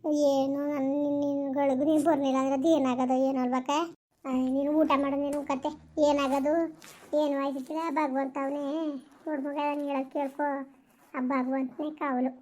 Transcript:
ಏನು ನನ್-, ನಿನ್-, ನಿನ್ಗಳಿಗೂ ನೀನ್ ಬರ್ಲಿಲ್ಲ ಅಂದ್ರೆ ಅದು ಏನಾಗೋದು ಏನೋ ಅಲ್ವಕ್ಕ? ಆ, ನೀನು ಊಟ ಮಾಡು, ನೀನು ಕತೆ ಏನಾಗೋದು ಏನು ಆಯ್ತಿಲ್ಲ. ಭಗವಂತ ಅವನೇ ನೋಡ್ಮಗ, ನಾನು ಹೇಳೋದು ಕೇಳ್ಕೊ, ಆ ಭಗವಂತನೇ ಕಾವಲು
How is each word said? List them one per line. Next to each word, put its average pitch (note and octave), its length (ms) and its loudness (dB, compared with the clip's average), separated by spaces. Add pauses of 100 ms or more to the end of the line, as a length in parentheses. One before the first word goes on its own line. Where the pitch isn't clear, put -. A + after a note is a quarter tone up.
(140)
ಏನು C#4 540 2
ನನ್-, C#4+ 160 -2
ನಿನ್-, C#4+ 360 0
ನಿನ್ಗಳಿಗೂ C#4 640 0
ನೀನ್ D#4 200 2
ಬರ್ಲಿಲ್ಲ C#4 320 2
ಅಂದ್ರೆ C4+ 180 2
ಅದು C#4 140 2
ಏನಾಗೋದು C4 440 2
ಏನೋ C4 280 2
ಅಲ್ವಕ್ಕ? B3+ 300 -2 (560)
ಆ, C4 60 -4
ನೀನು C4 400 0
ಊಟ D4+ 240 4
ಮಾಡು, C#4 200 0
ನೀನು C#4+ 300 -2
ಕತೆ D4 540 -6
ಏನಾಗೋದು C#4+ 640 4 (580)
ಏನು C#4 220 0
ಆಯ್ತಿಲ್ಲ. C#4 360 -4 (100)
ಭಗವಂತ C4+ 520 -2
ಅವನೇ C#4+ 440 -4 (400)
ನೋಡ್ಮಗ, C#4+ 280 -4
ನಾನು D4 300 -2
ಹೇಳೋದು C4+ 280 -4
ಕೇಳ್ಕೊ, C#4+ 300 -4 (720)
ಆ C4+ 60 -6
ಭಗವಂತನೇ C4 680 -2
ಕಾವಲು C4 400 -2 (120)